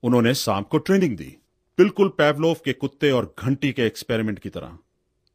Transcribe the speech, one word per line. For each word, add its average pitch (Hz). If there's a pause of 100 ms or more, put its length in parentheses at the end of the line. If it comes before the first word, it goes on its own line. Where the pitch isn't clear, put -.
उन्होंने 120
सांप 104
को 156
ट्रेनिंग 170
दी, 67 (400)
बिल्कुल 190
पेवलोव 151 (100)
के 135
कुत्ते -
और 113
घंटी 135
के 120
एक्सपेरिमेंट 110
की 101
तरह। 82 (580)